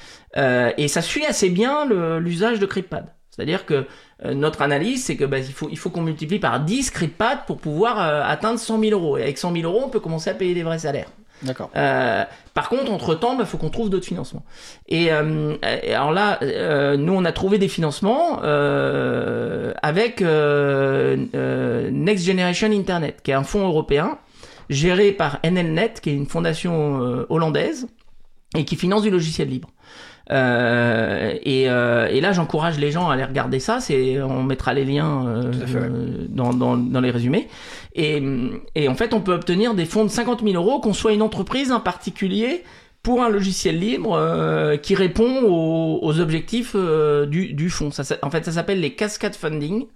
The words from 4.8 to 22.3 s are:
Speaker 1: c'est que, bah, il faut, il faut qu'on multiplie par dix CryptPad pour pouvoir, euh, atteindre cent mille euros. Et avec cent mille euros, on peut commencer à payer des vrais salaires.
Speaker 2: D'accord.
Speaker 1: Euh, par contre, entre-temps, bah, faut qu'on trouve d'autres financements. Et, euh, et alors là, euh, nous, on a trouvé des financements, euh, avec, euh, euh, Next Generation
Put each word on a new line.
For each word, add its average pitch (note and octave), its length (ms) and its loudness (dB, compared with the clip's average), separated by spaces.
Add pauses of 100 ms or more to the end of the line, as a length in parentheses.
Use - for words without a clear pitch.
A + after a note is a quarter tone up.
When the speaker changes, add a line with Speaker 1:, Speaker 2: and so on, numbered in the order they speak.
Speaker 1:
c'est D3+ 120 -4
que, C#3+ 80 -2
bah, C3+ 160 0
il C3 140 -10
faut, D3+ 160 -8
il D#3 80 -10
faut F#3 120 -6
qu'on E3+ 120 -6
multiplie D#3+ 380 -2
par B2 200 0
dix G#3+ 300 -2
CryptPad A3 580 -2
pour D3+ 100 -6
pouvoir, G#3 420 0
euh, D3+ 260 2
atteindre A3 340 0
cent A3 180 -2
mille G#3+ 160 2
euros. D#3+ 240 0
Et D3 60 -2
avec C#3 140 -2
cent F3 140 -2
mille E3 140 -2
euros, G3 200 0
on C4 40 -6
peut G#3+ 100 0
commencer D#3+ 300 -6
à F#3+ 40 -2
payer F#3 200 0
des F3 100 -2
vrais E3 160 -2
salaires. C#3+ 300 -4 (320)
Speaker 2:
D'accord. C3 360 -8
Speaker 1:
Euh, C3 480 2 (280)
par D3 140 -2
contre, B3 240 0
entre-temps, G3+ 460 0
bah, A3 80 0
faut E3 120 -8
qu'on D#3 120 -2
trouve A3 200 -2
d'autres F#3 160 0
financements. - 380 -8 (460)
Et, E3 240 2
euh, D3+ 420 0 (280)
et A2 100 0
alors C#3 180 2
là, G3+ 300 2
euh, C#3+ 560 2
nous, D#3+ 160 2
on F#3 100 2
a E3 80 2
trouvé F#3+ 280 2
des F#3+ 100 2
financements, A3 720 0
euh, C3+ 1400 0
avec, G3+ 400 0
euh, C#3 1040 2 (100)
euh, B2+ 560 -2
Next E3+ 340 0
Generation F#3 460 2